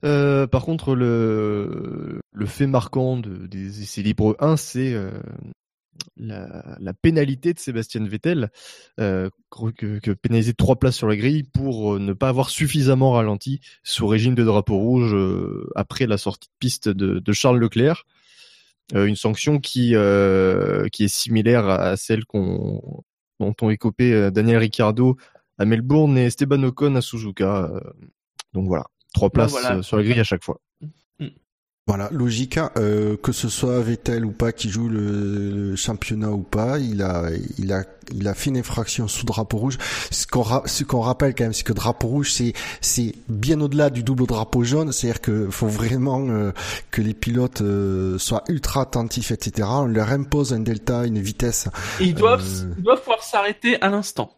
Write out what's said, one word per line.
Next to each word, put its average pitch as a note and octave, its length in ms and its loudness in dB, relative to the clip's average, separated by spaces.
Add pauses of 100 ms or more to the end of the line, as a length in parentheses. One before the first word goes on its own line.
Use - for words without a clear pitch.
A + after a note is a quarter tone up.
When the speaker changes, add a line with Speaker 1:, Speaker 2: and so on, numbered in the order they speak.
Speaker 1:
Euh, C#3+ 420 4
par B2+ 200 0
contre, D#3+ 300 0
le, A2+ 1200 -2 (120)
le G#2 140 -6
fait C#3 220 -2
marquant B2+ 500 0
de, G2 300 -10
des G2 340 -10
essais G2+ 220 -8
libres G#2+ 360 4
un, D#3 160 4
c'est, C3 380 -2
euh, G2 160 -4 (1040)
la, G2 640 -12
la F#2+ 140 -10
pénalité D3+ 600 2
de - 60 -8
Sébastien A2+ 460 -6
Vettel, A2+ 460 -2 (480)
euh, F#2+ 300 0 (200)
que, A2 500 -6
que G#2+ 120 -4
pénalisé A2+ 400 2
de A2+ 60 -4
trois - 180 4
places B2+ 220 0
sur A2+ 100 -2
la G#2+ 80 2
grille C#3 280 0
pour, A2+ 520 -2
euh, G2 40 -2
ne G2 140 -2
pas C3 160 0
avoir B2+ 200 0
suffisamment C3+ 640 4
ralenti A#2 480 0 (220)
sous - 220 -2
régime A2 300 4
de A#2+ 80 4
drapeau G#2 340 4
rouge, A#2 380 2
euh, F#2 600 -2
après - 300 -2
la G#2+ 120 0
sortie - 320 -6
de - 100 -20
piste A#2+ 300 -2
de, F#2+ 300 0
de G#2 140 0
Charles B2 240 4
Leclerc. A#2+ 460 2 (880)
Euh, G2+ 120 4
une G#2 100 2
sanction B2 440 0
qui, B2 360 2
euh, G2 960 4
qui G#2+ 160 0
est - 20 2
similaire A2+ 600 2
à, F#2+ 100 4
à F#2 200 0
celle A2 280 -2
qu'on, G2 800 -4 (360)
dont G#2 220 -2
ont A2 100 2
écopé, A#2 420 2
euh, G2+ 160 4
Daniel G#2+ 280 4
Ricciardo A2+ 600 4 (400)
à G#2+ 80 2
Melbourne C3 540 4
et B2 60 4
Esteban C#3 360 2
Ocon C3+ 340 2
à B2+ 60 2
Suzuka. G2 720 -2
Euh, F#2+ 60 -6 (760)
donc F#2+ 140 -2
voilà, E2 180 -2 (300)
trois G2+ 140 4
Speaker 2:
Bah, - 40 -4
Speaker 1:
places, - 180 4
Speaker 2:
voilà. B2 260 -2
Speaker 1:
euh, F#2 40 -4
sur G#2+ 160 -2
la G#2 60 2
grille A#2 160 2
à A2 40 4
chaque F#2 200 -2
fois. - 160 -8 (600)
Speaker 2:
Mm. D3 80 -10 (600)
Speaker 3:
Voilà, G2+ 240 -2
logique, B2 460 -2
hein, D#3 200 -2
euh, G#2+ 380 0
que - 160 -4
ce A#2+ 160 -4
soit B2 320 -2
Vettel A#2 460 -2
ou G#2 60 -4
pas A#2 200 0
qui A2 200 -6
joue A#2 180 -2
le, G2+ 600 -2 (180)
le G2 60 -2
championnat G#2+ 560 -4
ou G2+ 100 -2
pas, A#2 380 -2
il G#2+ 240 -2
a, F2 260 -2 (300)
il F#2+ 120 -2
a, F#2+ 120 -2 (280)
il G2 160 -4
a G2 60 -2
fait - 160 -4
une C3 80 0
infraction A2+ 500 -4
sous - 200 -6
drapeau A2 300 -2
rouge. B2+ 200 -2 (320)
Ce - 160 -4
qu'on B2+ 160 0
ra-, A#2 240 0
ce - 180 -4
qu'on B2+ 180 0
rappelle B2+ 340 0
quand - 80 0
même, A2+ 100 -2
c'est - 100 -4
que A2+ 100 -2
drapeau A2 340 -2
rouge, C#3 240 0
c'est, A#2+ 220 0 (280)
c'est A#2 320 -2 (160)
bien B2 320 2
au-delà D3 300 2
du B2 100 -4
double B2 240 2
drapeau A#2+ 380 0
jaune. D3 280 0
C'est-à-dire A#2 300 -2
que G#2 300 0
faut A#2 160 -2
vraiment, B2+ 600 0
euh, G#2+ 240 0 (380)
que A2 140 -2
les G#2+ 100 0
pilotes, A#2+ 480 -2
euh, F#2+ 560 0
soient A2 320 -2
ultra C#3+ 320 -2
attentifs, A#2 480 -4
et A2 100 -2
cetera. A2 440 -2
On - 20 0
leur A2 260 2
impose C#3 420 0
un A2+ 80 -2
delta, A#2 440 -2
une A2 140 0
vitesse. G#2+ 500 -2 (300)
Speaker 2:
Et F#3 60 2
ils F3 100 2
doivent, A3 280 4 (220)
Speaker 3:
Euh, F2 140 -6
Speaker 2:
ils F3+ 40 -4
doivent B3 180 4
pouvoir A3+ 200 0
s'arrêter G#3 600 0
à G3 60 4
l'instant. G3+ 480 -4